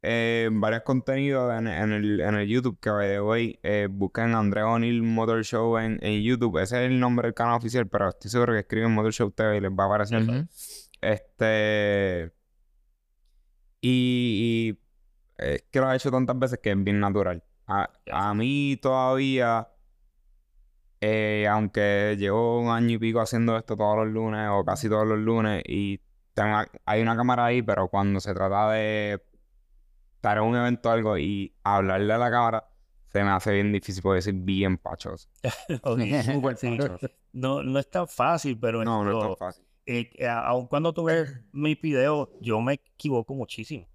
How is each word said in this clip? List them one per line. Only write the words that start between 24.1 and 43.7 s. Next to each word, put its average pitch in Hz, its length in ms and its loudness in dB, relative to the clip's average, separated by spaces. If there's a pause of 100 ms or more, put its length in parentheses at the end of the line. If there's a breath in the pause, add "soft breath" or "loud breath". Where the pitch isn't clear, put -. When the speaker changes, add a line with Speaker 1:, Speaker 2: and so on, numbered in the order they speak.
Speaker 1:
o 98 120 2
casi 98 240 -2
todos 107 180 2
los 107 120 0
lunes 107 480 0
y 98 340 -4 (340)
tengo, 107 240 2 (260)
hay 107 180 2
una 113 140 0
cámara 120 300 2
ahí, 120 160 2
pero 98 260 0
cuando 98 320 0
se 98 140 -6
trata 98 380 0
de 107 480 -2 (960)
estar 104 220 0
en 107 60 2
un 117 120 2
evento 120 320 0
o 113 40 4
algo 107 260 2
y 98 440 -4
hablarle 101 500 2
a 113 60 2
la 120 120 0
cámara, 117 380 0 (400)
se 101 140 0
me 101 80 2
hace 98 220 0
bien 101 200 2
difícil 95 300 -4
porque 95 200 2
soy 101 100 -2
bien 95 460 0
pachoso. - 500 -12 (140)
Speaker 3:
<laughs> 127 400 -6
Ok. 123 180 -2 (240)
Speaker 2:
Súper 131 320 0
Speaker 3:
Sí. 120 200 -4
Speaker 2:
pachoso. 120 320 -4 (240)
Speaker 3:
No, 135 300 -4
no 131 160 0
es 139 120 -4
tan 180 180 -2
fácil, 143 500 0
pero 113 260 0
Speaker 1:
No, 110 200 0
no 101 60 2
es 110 60 2
Speaker 3:
esto, 107 120 0
Speaker 1:
tan 95 80 -4
fácil. - 280 -10 (220)
Speaker 3:
eh, 120 280 -4
eh, 127 140 -4
aun 120 380 -2
cuando 156 280 -2
tú 170 100 -4
ves 160 360 -2 (120)
mis 151 280 -2
videos, 147 480 0 (120)
yo 110 200 -2
me 131 140 0
equivoco 135 600 -4
muchísimo. 123 600 -12